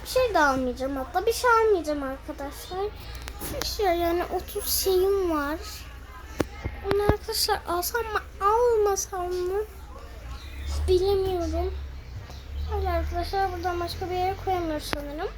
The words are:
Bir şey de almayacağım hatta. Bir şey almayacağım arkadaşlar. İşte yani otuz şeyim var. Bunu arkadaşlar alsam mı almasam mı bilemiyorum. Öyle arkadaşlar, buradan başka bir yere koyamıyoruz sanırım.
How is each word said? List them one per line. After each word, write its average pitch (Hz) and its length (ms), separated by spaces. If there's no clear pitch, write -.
Bir - 60
şey 494 240
de 339 60
almayacağım 262 580
hatta. 349 280
Bir 453 80
şey 494 160
almayacağım 359 540
arkadaşlar. 285 800
İşte - 200
yani 339 420
otuz - 480
şeyim 381 480
var. 302 280
Bunu 403 180
arkadaşlar 427 640
alsam 359 340
mı 427 180
almasam 403 920
mı 359 260
bilemiyorum. 370 840
Öyle 381 120
arkadaşlar, 349 640
buradan 349 280
başka 349 300
bir 359 60
yere 370 200
koyamıyoruz 339 480
sanırım. 294 440